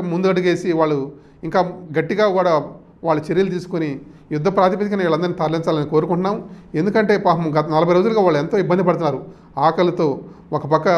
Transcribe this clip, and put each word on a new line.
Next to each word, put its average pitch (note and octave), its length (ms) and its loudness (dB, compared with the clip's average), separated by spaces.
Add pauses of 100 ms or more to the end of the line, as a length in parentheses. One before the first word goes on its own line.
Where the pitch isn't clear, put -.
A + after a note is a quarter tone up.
(120)
ముందడుగేసి F3+ 640 0
వాళ్ళు D#3 260 2 (440)
ఇంకా E3+ 160 0 (380)
గట్టిగా F#3 280 0 (120)
కూడా F3 160 2 (500)
వాళ్ళు D#3+ 200 0
చర్యలు E3+ 320 0
తీసుకొని D#3+ 360 -4 (400)
యుద్ధ D3+ 240 -2
ప్రాతిపదికన G3+ 460 0
వీళ్ళందరినీ E3+ 360 0
తరలించాలని D#3+ 520 -2
కోరుకుంటున్నాం. F3 460 0 (400)
ఎందుకంటే G#3 420 2
పాపం E3+ 340 2
గత D3+ 180 2
నలభై E3 240 2
రోజులుగా G#3+ 280 2
వాళ్ళు E3 180 4
ఎంతో E3 180 -2
ఇబ్బంది F3+ 260 2
పడుతున్నారు D#3+ 360 0 (380)
ఆకలితో. E3 500 2 (460)
ఒక D3+ 140 -4
పక్క D#3 200 2 (100)